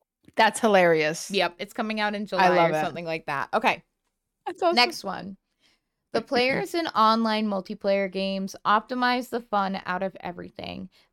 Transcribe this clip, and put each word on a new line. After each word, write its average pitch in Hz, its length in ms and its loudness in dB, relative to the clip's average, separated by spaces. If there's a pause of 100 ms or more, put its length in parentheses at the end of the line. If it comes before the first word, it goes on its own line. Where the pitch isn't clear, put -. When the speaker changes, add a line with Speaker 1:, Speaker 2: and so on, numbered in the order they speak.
(360)
Speaker 1:
That's 220 240 2
hilarious. 170 720 4
Speaker 2:
Yep, 175 280 0
it's 196 140 -12
coming 214 280 -6
out 208 140 -2
in 208 120 -8 (120)
Speaker 1:
I 185 100 6
Speaker 2:
July - 20 8
Speaker 1:
love 170 220 4
Speaker 2:
or - 20 -2
Speaker 1:
it. - 0 -
Speaker 2:
something 165 300 -4
like 160 220 -6
that. 139 280 -6
Okay. 220 300 0 (600)
Speaker 1:
That's 359 160 -6
awesome. 330 320 2
Speaker 2:
Next - 100 -14
one. 185 320 -10 (760)
The 226 100 0
Speaker 1:
<clears throat> - 0 -
Speaker 2:
players 262 520 0
in 330 140 -2
online 220 600 2
multiplayer 196 640 -2
games 196 440 -4 (100)
optimize 247 640 0
the 233 100 -4
fun 196 460 -2
out 180 160 -4
of 190 180 -6
everything. 180 720 -12 (220)